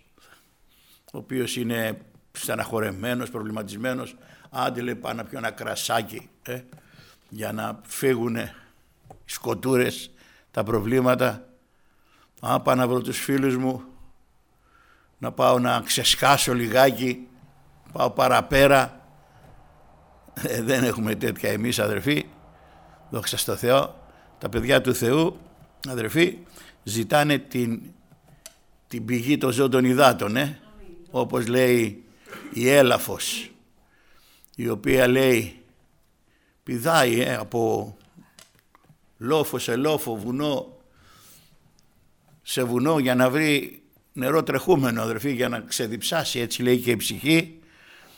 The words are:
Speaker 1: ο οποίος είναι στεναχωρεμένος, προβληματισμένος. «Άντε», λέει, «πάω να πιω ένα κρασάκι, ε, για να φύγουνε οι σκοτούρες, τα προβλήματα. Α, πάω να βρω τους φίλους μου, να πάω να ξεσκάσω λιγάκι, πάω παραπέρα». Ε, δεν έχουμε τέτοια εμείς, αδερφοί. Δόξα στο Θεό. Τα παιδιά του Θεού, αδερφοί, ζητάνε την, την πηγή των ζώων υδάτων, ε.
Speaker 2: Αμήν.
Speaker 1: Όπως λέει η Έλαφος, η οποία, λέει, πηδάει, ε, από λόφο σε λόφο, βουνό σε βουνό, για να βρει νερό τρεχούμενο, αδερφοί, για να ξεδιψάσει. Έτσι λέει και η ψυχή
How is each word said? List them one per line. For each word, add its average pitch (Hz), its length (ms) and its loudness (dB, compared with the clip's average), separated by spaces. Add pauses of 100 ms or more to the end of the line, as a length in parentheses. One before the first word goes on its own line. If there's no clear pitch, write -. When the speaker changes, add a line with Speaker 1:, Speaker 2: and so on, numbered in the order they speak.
(1120)
Speaker 1:
ο 143 40 -12
οποίος 120 380 -6
είναι 113 460 -4 (360)
στεναχωρεμένος, 113 920 -4
προβληματισμένος. 110 840 -8 (340)
«Άντε», 127 320 -4
λέει, 120 140 -6
«πάω 120 180 -8
να 113 100 -10
πιω 135 140 -14
ένα 113 140 -6
κρασάκι, 110 800 -6 (140)
ε, 123 180 -10 (680)
για 107 220 -8
να 110 340 -8
φύγουνε 117 680 -2 (540)
οι - 220 -20
σκοτούρες, 123 800 -2 (400)
τα - 120 -2
προβλήματα. 120 840 0 (920)
Α, 127 220 0
πάω 135 140 2
να 127 120 2
βρω 123 140 0
τους 120 180 -6
φίλους 135 380 0
μου, 131 260 -2 (1300)
να - 140 -8
πάω 127 280 4
να 123 260 0
ξεσκάσω 131 680 2
λιγάκι, 123 760 2 (640)
πάω 127 180 0
παραπέρα». 131 920 4 (1400)
Ε, - 200 -4
δεν 123 220 2
έχουμε 110 320 -2
τέτοια 107 360 -4
εμείς, 113 280 -2
αδερφοί. 107 460 -2 (840)
Δόξα 110 280 -6
στο - 180 -4
Θεό. - 480 0 (340)
Τα 101 120 -8
παιδιά 120 320 2
του 123 120 2
Θεού, 147 460 0 (480)
αδερφοί, 127 500 0 (460)
ζητάνε 143 540 0
την, 117 440 -6 (1080)
την 113 180 -10
πηγή 123 320 0
των 131 140 0
ζώων 131 340 4
υδάτων, 123 500 4
ε. 127 60 0
Speaker 2:
Αμήν. 147 180 -6 (520)
Speaker 1:
Όπως 123 360 -2
λέει 120 580 2 (480)
η 120 160 2
Έλαφος, 120 800 2 (1040)
η 117 140 -6
οποία, 127 380 2
λέει, 123 560 2 (1000)
πηδάει, 127 560 2
ε, 131 160 -2
από 110 640 -4 (1200)
λόφο 135 400 0
σε 120 180 -4
λόφο, 135 420 -2
βουνό 127 600 -6 (1600)
σε - 220 -4
βουνό, 123 360 0
για 127 160 2
να 127 140 4
βρει 147 520 0 (320)
νερό 147 300 0
τρεχούμενο, 135 580 2
αδερφοί, 113 300 -4
για 123 180 -2
να 117 100 -6
ξεδιψάσει. 123 800 -4
Έτσι 117 240 -4
λέει 123 160 4
και 123 120 0
η 117 40 2
ψυχή 151 640 0 (580)